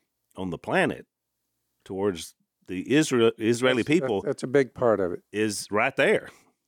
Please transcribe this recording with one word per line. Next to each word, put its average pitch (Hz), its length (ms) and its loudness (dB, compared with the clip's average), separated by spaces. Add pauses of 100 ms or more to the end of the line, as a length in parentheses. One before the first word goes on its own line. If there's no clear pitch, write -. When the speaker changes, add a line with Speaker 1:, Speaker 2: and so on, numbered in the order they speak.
(360)
Speaker 1:
on 95 140 -8
the 80 80 -6
planet 131 480 -2 (800)
towards 95 500 -6 (320)
the 95 260 -4
Israel, 123 440 4
Israeli 120 460 0
Speaker 2:
That's, - 40 -6
that's, 156 120 2
Speaker 1:
people 120 220 -2
Speaker 2:
that's - 220 -6
a 143 40 -6
big 131 260 2
part 110 260 2
of 87 140 -2
it. - 180 -12
Speaker 1:
is 104 400 -2
right 113 240 0
there. 170 340 2 (380)